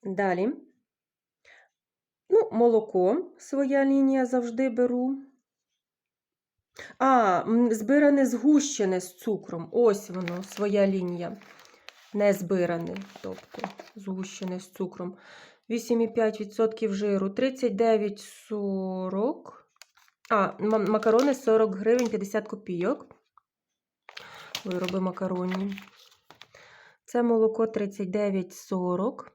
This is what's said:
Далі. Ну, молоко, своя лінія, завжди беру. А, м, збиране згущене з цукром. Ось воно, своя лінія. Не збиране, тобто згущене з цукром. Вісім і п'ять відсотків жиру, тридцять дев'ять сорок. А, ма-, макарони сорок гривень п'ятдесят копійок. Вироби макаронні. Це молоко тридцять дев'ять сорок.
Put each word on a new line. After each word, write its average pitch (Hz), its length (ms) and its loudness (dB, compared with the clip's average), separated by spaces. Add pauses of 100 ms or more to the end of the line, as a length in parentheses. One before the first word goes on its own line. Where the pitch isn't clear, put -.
Далі. 196 500 -2 (1800)
Ну, 440 240 4
молоко, 220 840 2
своя 277 460 0
лінія, 269 420 2
завжди 240 440 0
беру. 247 460 0 (1800)
А, 240 480 4
м, 233 260 4
збиране 277 540 4
згущене 226 760 2
з - 160 -16
цукром. 175 560 -6
Ось 208 380 2
воно, 180 320 -6
своя 202 440 0
лінія. 180 500 -4 (760)
Не 208 180 4
збиране, 175 640 -2 (260)
тобто - 460 -12 (280)
згущене 190 640 -10
з - 100 -20
цукром. 180 460 -10 (540)
Вісім 233 300 -2
і 226 80 2
п'ять 220 320 -2
відсотків 214 540 -2
жиру, 196 360 0
тридцять 247 460 -2
дев'ять 208 440 2
сорок. 190 1500 -6 (640)
А, 202 280 2
ма-, 214 200 0
макарони 220 560 4
сорок 220 400 2
гривень 226 340 2
п'ятдесят 208 400 -4
копійок. 190 580 -6 (1600)
Вироби 185 360 -4
макаронні. 185 800 -6 (1200)
Це 240 180 -2
молоко 226 440 2
тридцять 202 440 -6
дев'ять 196 440 -2
сорок. 185 800 -4